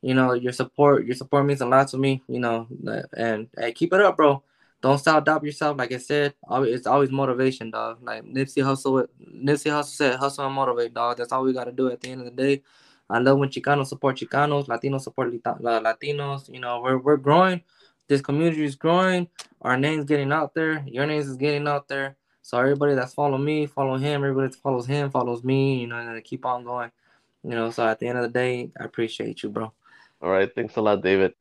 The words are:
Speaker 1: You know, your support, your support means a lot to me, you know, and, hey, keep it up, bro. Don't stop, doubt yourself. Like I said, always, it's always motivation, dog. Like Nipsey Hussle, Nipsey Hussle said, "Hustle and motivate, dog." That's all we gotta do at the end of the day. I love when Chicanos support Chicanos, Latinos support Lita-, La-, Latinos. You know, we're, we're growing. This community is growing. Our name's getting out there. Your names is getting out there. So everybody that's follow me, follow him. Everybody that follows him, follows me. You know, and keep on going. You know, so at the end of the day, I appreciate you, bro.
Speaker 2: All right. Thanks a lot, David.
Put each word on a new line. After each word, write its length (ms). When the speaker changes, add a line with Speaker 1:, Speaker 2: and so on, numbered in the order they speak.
Speaker 1:
You 100
know, 200
your 200
support, 520
your 100
support 320
means 140
a 40
lot 220
to 100
me, 300
you 120
know, 280
and, 300
hey, 160
keep 180
it 80
up, 160
bro. 280
Don't 160
stop, 280
doubt 180
yourself. 340
Like 140
I 60
said, 380
always, 260
it's 140
always 240
motivation, 580
dog. 320
Like 220
Nipsey 400
Hussle, 440
Nipsey 500
Hussle 140
said, 300
"Hustle 300
and 100
motivate, 380
dog." 240
That's 160
all 100
we 80
gotta 220
do 180
at 80
the 100
end 120
of 40
the 60
day. 300
I 100
love 200
when 100
Chicanos 380
support 300
Chicanos, 500
Latinos 340
support 300
Lita-, 280
La-, 220
Latinos. 720
You 80
know, 180
we're, 180
we're 200
growing. 440
This 140
community 420
is 120
growing. 520
Our 160
name's 280
getting 260
out 220
there. 340
Your 180
names 220
is 80
getting 320
out 200
there. 280
So 160
everybody 380
that's 180
follow 240
me, 280
follow 320
him. 260
Everybody 240
that 120
follows 280
him, 240
follows 320
me. 380
You 60
know, 100
and 260
keep 220
on 180
going. 280
You 80
know, 200
so 140
at 140
the 80
end 100
of 60
the 60
day, 500
I 60
appreciate 580
you, 60
bro. 240
Speaker 2:
All 80
right. 240
Thanks 240
a 40
lot, 200
David. 400